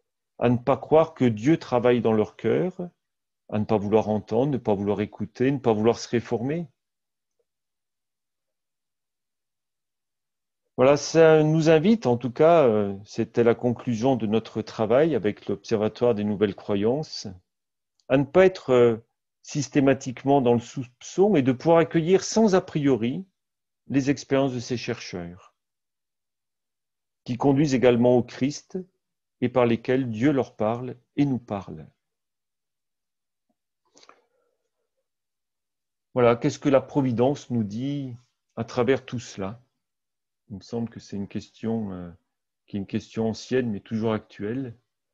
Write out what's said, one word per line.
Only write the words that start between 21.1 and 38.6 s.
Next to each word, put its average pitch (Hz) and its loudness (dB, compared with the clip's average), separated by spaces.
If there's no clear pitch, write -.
et 143 4
de 131 2
pouvoir 165 2
accueillir 165 2
sans 220 2
a 180 2
priori 139 -2
les 131 0
expériences 135 0
de 127 -6
ces 120 -6
chercheurs, 90 -10
qui 120 -8
conduisent 139 0
également 123 4
au 117 0
Christ - -8
et 123 -2
par 123 2
lesquels 120 -2
Dieu 113 0
leur 131 -4
parle 120 -6
et 143 0
nous 131 -2
parle. 87 -12
Voilà, 120 4
qu'est-ce 131 -4
que 147 -2
la 131 6
Providence 131 -2
nous 120 -2
dit 127 -8
à 117 -6